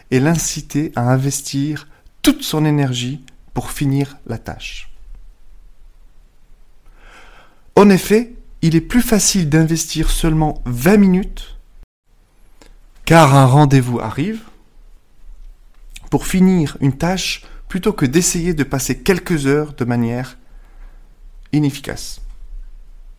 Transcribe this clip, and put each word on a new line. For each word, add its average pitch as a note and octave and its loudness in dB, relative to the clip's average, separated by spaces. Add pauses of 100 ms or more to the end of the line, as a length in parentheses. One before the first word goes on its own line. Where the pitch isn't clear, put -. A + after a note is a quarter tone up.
(100)
et B2+ 2
l'inciter D#3 -2
à A#2+ 0
investir C#3 -4 (360)
toute - 2
son D#3 -2
énergie C3+ -2 (300)
pour - -8
finir C#3 -2 (100)
la A2+ -8
tâche. - -14 (2750)
En G3+ 8
effet, G#3+ 2 (300)
il D#3+ 2
est E3 4
plus A#3 0
facile F#3+ 0
d'investir D#3+ 0
seulement D#3 0
vingt C3 2
minutes, G3 0 (1500)
car D#3+ 6
un C#3 8
rendez-vous C3 4
arrive, F3 -6 (1700)
pour - 0
finir F#3 2
une C#3 0
tâche F3 -4 (260)
plutôt F#3+ -2
que D3 0
d'essayer F3 0
de C#3+ 0
passer C3 -4
quelques E3+ -2
heures D3 0
de B2+ -6
manière A#2+ -4 (1120)
inefficace. - -4 (1000)